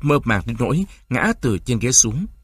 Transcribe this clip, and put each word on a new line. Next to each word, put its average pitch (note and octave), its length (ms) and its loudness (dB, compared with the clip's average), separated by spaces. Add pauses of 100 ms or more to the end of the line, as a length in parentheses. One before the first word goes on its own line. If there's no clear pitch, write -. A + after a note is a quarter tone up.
mơ C#3+ 240 2
màng G2+ 220 2
đến A#2 120 -6
nỗi C#3+ 260 0 (240)
ngã B2 320 0
từ G#2+ 180 0
trên A#2+ 200 -2
ghế A#2+ 140 -2
xuống B2+ 340 2 (180)